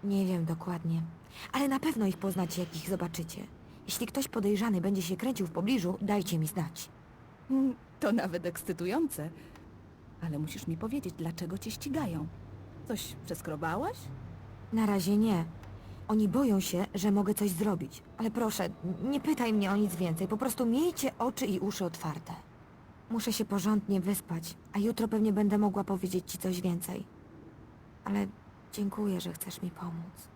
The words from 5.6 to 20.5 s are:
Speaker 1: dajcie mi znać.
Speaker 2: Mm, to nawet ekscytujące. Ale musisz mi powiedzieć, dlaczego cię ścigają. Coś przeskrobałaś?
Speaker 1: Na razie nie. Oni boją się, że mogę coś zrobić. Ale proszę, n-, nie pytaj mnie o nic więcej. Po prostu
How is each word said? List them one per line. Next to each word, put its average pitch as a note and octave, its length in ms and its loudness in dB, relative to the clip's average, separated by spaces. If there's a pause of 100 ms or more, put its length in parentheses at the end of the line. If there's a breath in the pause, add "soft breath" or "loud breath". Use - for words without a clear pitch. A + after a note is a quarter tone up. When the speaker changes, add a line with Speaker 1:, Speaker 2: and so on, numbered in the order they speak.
Speaker 1:
dajcie G3 380 2
mi D#3 80 2
znać. - 420 -6 (640)
Speaker 2:
Mm, C4+ 240 4 (240)
to D4+ 120 2
nawet F3+ 340 0
ekscytujące. F3+ 840 -2 (920 loud breath)
Ale D#3 180 -2
musisz - 280 -4
mi E3 100 -2
powiedzieć, A3 400 -4
dlaczego E3+ 400 -4
cię A3 140 -8
ścigają. A3 560 -2 (600)
Coś - 280 -6 (100)
przeskrobałaś? E3 720 -4 (760)
Speaker 1:
Na A3 120 4
razie G3+ 320 4
nie. G#3 280 6 (640 loud breath)
Oni G#3+ 200 4
boją A3 320 6
się, F#3 260 0 (100)
że G#3 160 4
mogę G3+ 220 6
coś G#3 160 2
zrobić. F3 540 0 (140)
Ale A3 140 0
proszę, A3 340 0
n-, - 60 -2 (400)
nie C#4+ 80 2
pytaj B3+ 340 2
mnie G3+ 180 4
o G3+ 40 4
nic G3+ 200 4
więcej. E3+ 320 0
Po G#3 100 0
prostu B3+ 280 0